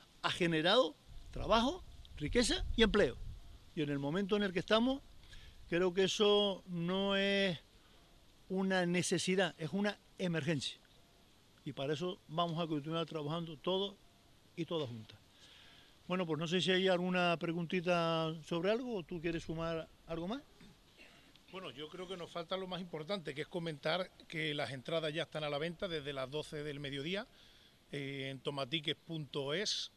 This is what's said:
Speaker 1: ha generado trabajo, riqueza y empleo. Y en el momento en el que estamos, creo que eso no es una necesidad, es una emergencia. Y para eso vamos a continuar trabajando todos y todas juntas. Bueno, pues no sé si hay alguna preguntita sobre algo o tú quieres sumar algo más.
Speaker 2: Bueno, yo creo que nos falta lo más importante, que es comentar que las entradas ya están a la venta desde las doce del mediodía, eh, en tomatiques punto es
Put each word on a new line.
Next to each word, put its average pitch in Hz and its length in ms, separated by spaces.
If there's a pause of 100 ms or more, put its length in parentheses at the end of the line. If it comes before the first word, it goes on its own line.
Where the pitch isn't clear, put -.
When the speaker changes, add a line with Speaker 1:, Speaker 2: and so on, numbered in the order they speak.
(240)
Speaker 1:
ha 165 80
generado 170 640 (360)
trabajo, 226 520 (340)
riqueza 240 480 (100)
y 226 60
empleo. 196 340 (600)
Y 151 80
en 143 60
el 143 100
momento 185 380
en 208 60
el 185 100
que 180 60
estamos, 240 420 (680)
creo 175 240
que 190 120
eso 208 600
no 190 500
es 196 440 (880)
una 190 380
necesidad, 180 720
es 156 140
una 202 260 (200)
emergencia. 165 600 (840)
Y 143 100
para 139 200
eso 175 340
vamos 170 320
a 170 80
continuar 160 380
trabajando 160 500
todos 190 380 (640)
y 165 100
todas 151 240
juntas. 113 280 (880)
Bueno, 180 180
pues 156 140
no 165 80
sé 180 120
si 165 120
hay 185 160
alguna 180 520
preguntita 165 920 (120)
sobre 170 260
algo 240 260
o 170 60
tú 170 180
quieres 170 220
sumar 165 440 (200)
algo 165 200
más. 269 140 (1080)
Speaker 2:
Bueno, 180 200
yo 147 160
creo 175 200
que 185 100
nos 160 140
falta 170 260
lo 190 80
más 180 160
importante, 160 540
que 151 60
es - 60
comentar 165 640 (180)
que 156 260
las 139 180
entradas 151 420
ya 160 100
están 151 200
a 147 60
la 147 100
venta 170 280
desde 147 260
las 131 180
doce 151 320
del 147 160
mediodía, 147 480 (640)
eh, 139 400
en 135 80
tomatiques 143 560
punto 147 580
es - 440